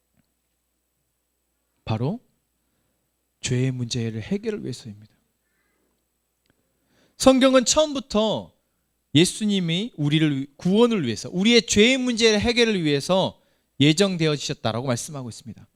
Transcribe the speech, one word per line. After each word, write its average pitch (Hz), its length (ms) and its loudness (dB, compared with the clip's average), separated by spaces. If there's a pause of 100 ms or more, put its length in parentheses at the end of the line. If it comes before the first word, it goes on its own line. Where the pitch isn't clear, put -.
(1800)
바로 127 360 -4 (1200)
죄의 127 300 -2
문제를 117 500 -6
해결을 208 440 -6
위해서입니다. 110 500 -14 (2000)
성경은 262 480 6
처음부터 220 880 -2 (600)
예수님이 185 840 0
우리를 147 600 0
구원을 208 500 2
위해서, 113 260 -8
우리의 220 340 2
죄의 233 300 4
문제를 226 440 2
해결을 220 440 0
위해서 147 560 0 (400)
예정되어지셨다라고 151 1080 0
말씀하고 127 440 -6
있습니다. - 460 -18